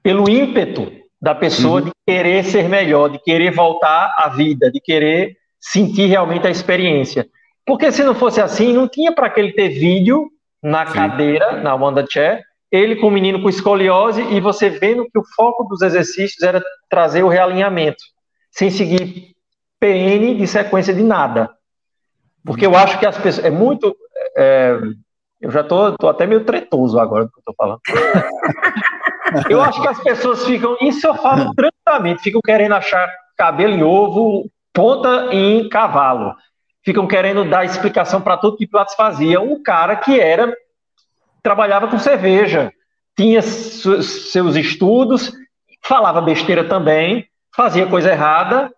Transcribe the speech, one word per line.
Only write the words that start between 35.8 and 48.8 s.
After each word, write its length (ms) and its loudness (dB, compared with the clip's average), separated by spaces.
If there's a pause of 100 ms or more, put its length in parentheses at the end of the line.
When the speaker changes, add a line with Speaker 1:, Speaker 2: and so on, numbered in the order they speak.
Speaker 1:
Ficam 220 0
querendo 420 0
dar 160 2
explicação 580 -2
pra 160 0
tudo 200 -2
que 80 -4
Pilates 300 -2
fazia. 440 0
Um 220 -4
cara 360 0
que 220 2
era, 320 2 (920)
trabalhava 440 2
com 120 -2
cerveja, 720 2 (440)
tinha 280 4
su-, 580 -2
seus 540 -2
estudos, 760 0 (540)
falava 360 2
besteira 460 0
também, 600 0 (280)
fazia 300 2
coisa 240 2
errada 680 0